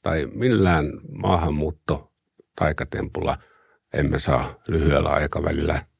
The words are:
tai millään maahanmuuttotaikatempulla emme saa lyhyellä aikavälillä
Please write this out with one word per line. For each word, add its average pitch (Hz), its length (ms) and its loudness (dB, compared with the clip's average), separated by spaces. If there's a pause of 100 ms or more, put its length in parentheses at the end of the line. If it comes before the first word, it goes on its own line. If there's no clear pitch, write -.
tai 80 320 0
millään 95 580 4 (180)
maahanmuuttotaikatempulla 76 2250 -4 (560)
emme 71 260 0
saa 65 360 0 (120)
lyhyellä 76 420 2
aikavälillä 76 760 -2 (140)